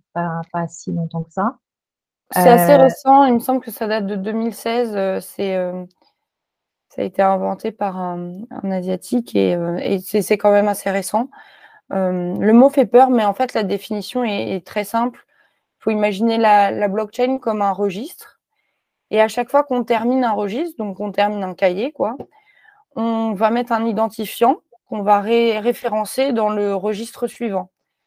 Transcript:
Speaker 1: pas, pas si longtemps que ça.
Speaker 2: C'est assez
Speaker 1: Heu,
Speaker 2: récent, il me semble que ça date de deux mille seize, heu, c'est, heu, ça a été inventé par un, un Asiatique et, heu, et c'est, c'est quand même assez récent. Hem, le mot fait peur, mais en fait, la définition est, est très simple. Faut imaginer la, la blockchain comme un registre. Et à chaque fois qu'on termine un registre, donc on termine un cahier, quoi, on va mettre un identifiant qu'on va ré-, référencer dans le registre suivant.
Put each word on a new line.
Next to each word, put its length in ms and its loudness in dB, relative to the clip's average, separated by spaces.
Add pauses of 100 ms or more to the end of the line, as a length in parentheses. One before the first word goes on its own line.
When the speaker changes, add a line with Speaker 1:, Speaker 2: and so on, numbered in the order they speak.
(120)
Speaker 1:
pas, 280 -6 (120)
pas 160 -4
si 240 -12
longtemps 320 -6
que 80 -16
ça. 260 -4 (720)
Speaker 2:
C'est 180 4
assez 280 8
Speaker 1:
Heu, 60 6
Speaker 2:
récent, 420 6
il 100 4
me 60 2
semble 200 0
que 100 -12
ça 160 -6
date 200 -2
de 100 -4
deux 160 -6
mille 220 -4
seize, 420 -4
heu, 240 -2
c'est, 360 -6
heu, 300 -6 (1000)
ça 140 -8
a 20 -2
été 160 -4
inventé 520 0
par 260 -6
un, 520 -8
un 200 -8
Asiatique 680 -4
et, 200 2
heu, 240 -4
et 180 -2
c'est, 240 -2
c'est 160 0
quand 140 4
même 160 4
assez 220 -4
récent. 380 -4 (640)
Hem, 480 -2
le 140 4
mot 160 8
fait 160 2
peur, 240 6
mais 140 2
en 100 0
fait, 200 -2
la 100 -2
définition 600 -6
est, 320 -4
est 100 -10
très 180 -6
simple. 420 -4 (520)
Faut 120 -4
imaginer 480 0
la, 320 6
la 180 -2
blockchain 500 -2
comme 220 -4
un 120 0
registre. 680 -8 (720)
Et 100 2
à 80 4
chaque 220 -6
fois 120 4
qu'on 220 -2
termine 400 0
un 80 0
registre, 460 -4
donc 220 -8
on 120 -6
termine 320 -2
un 100 -6
cahier, 380 -2
quoi, 240 -4 (800)
on 380 -2
va 160 2
mettre 220 -2
un 120 -2
identifiant 760 0 (300)
qu'on 140 -6
va 180 4
ré-, 380 2
référencer 720 -2
dans 180 0
le 240 -2
registre 520 -6
suivant. 440 -6 (360)